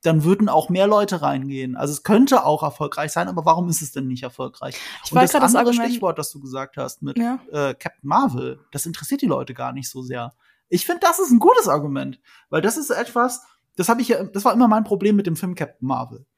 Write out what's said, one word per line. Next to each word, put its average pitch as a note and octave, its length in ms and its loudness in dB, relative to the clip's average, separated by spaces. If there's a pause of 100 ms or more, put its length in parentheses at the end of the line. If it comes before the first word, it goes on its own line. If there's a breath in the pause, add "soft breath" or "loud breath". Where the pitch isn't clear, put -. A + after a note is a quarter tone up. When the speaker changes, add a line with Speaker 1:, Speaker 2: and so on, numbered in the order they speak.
Speaker 1:
dann D#3+ 220 2
würden G3 240 4
auch D#3 220 2
mehr F#3 160 2
Leute G3+ 340 2
reingehen. C3+ 560 -4
Also C#3+ 160 -4
es D3 100 -8
könnte B3+ 440 4
auch D3+ 160 0
erfolgreich D3 500 -6
sein, F3 160 -2
aber F3 160 -6
warum F3 240 2
ist D#3+ 140 -2
es D3 100 -12
denn C3 160 -6
nicht B2+ 140 -6
erfolgreich? C3 520 -10 (300 loud breath)
Speaker 2:
Ich - 80 -8
Speaker 1:
Und - 40 4
Speaker 2:
wollte B3+ 80 8
Speaker 1:
das - 80 0
Speaker 2:
grad C#4 100 4
das A3 120 4
Speaker 1:
andere A#3+ 180 4
Speaker 2:
Argument A#3 180 0
Speaker 1:
Stichwort, G3+ 280 -2
das D3 120 -8
du D3 100 -16
gesagt C3+ 380 -12
hast C3 240 -10
mit, C#3+ 160 -6
Speaker 2:
Ja. A#3+ 200 -2 (140)
Speaker 1:
äh, C#3 220 -2
Captain - 340 -12
Marvel, C3 520 0 (120)
das C#3+ 140 -8
interessiert E3 340 -8
die C4+ 60 -2
Leute C3+ 260 -2
gar B2+ 200 -8
nicht C3 180 -10
so C3 100 -14
sehr. B2 320 -10 (380)
Ich - 160 0
find, E4+ 160 -4
das F4 160 4
ist F4 120 0
ein A#3+ 80 8
gutes A4 300 6
Argument, C#3 500 -2 (300 soft breath)
weil D#3 140 0
das A#3 160 0
ist D4 100 -6
etwas, B3 540 -2 (340 soft breath)
das F3+ 140 0
hab A#3 100 2
ich A3+ 80 -2
ja, G3 160 0
das G3+ 220 -8
war A3 80 4
immer A#3+ 140 6
mein G#3+ 160 4
Problem G#3 320 2
mit G3+ 100 2
dem E3 100 -2
Film F#3 180 -6
Captain - 320 -8
Marvel. C3 380 -6 (140)